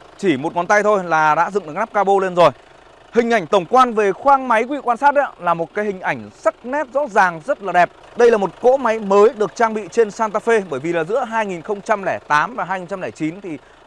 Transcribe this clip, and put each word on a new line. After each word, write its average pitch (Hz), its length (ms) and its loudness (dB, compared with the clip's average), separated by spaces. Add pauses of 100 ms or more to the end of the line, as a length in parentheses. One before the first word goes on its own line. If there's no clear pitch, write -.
(180)
chỉ 165 200 0
một 151 180 -6
ngón 175 120 -4
tay 208 160 4
thôi 208 200 2
là 156 320 2
đã 175 160 0
dựng 190 140 -4
được 151 100 -12
nắp 214 180 -6
capo 202 280 2
lên 180 140 -4
rồi. 165 160 6 (640)
Hình 233 200 2
ảnh 190 140 0
tổng 190 220 0
quan 247 240 4
về 208 180 2
khoang 269 360 2
máy 226 160 2
quý 269 140 -6
vị 247 60 -8
quan 233 140 -2
sát 277 160 2
đấy 277 100 2
ạ, - 160 -6
là 170 140 0
một 165 200 -4
cái 214 120 -4
hình 185 160 -8
ảnh 120 320 -6
sắc - 220 -4 (100)
nét 277 280 -6
rõ 285 140 -2
ràng 185 380 0
rất - 180 -4
là 190 80 -8
đẹp. 175 180 4 (280)
Đây 233 140 6
là 220 60 2
một 190 140 -2 (100)
cỗ 254 160 4
máy 226 220 -2
mới 202 340 4
được 208 220 -4
trang 226 180 0
bị 214 180 -6
trên 220 200 0
Santa 214 280 -4
Fe, 226 300 2
bởi 135 100 -6
vì 165 140 -4
là 165 100 -2
giữa 226 200 -2
hai 220 220 -4
nghìn 180 160 -8
không 202 200 -8
trăm 202 220 -2
lẻ 131 240 -4
tám 160 280 0
và 208 80 -6
hai 185 160 -6
nghìn 175 80 -12
không - 20 -20
trăm 190 120 -10
lẻ 127 100 -8
chín 160 300 -8
thì, 165 160 -12 (300)